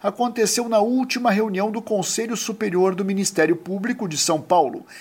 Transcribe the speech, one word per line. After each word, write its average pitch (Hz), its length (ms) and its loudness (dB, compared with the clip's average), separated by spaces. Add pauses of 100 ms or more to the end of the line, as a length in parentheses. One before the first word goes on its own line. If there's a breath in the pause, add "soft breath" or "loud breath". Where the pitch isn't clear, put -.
aconteceu 233 680 0
na 226 100 4
última 247 500 2
reunião 208 440 0
do 214 100 -4
Conselho 220 540 -2
Superior 190 580 0
do 196 100 -4
Ministério 185 520 2
Público 202 520 -4
de 156 80 -6
São 156 240 0
Paulo, 170 460 2 (140 loud breath)